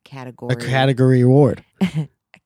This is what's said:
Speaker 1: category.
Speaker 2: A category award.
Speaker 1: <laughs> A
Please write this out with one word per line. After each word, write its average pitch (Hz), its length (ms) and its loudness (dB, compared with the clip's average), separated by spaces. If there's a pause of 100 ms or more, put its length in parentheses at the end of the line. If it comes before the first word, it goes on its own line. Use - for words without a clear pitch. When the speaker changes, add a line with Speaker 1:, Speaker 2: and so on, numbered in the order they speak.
Speaker 1:
category. 123 500 -12
Speaker 2:
A 120 40 -6
category 131 640 0
award. 131 420 2 (160)
Speaker 1:
<laughs> - 20 0
A - 640 -8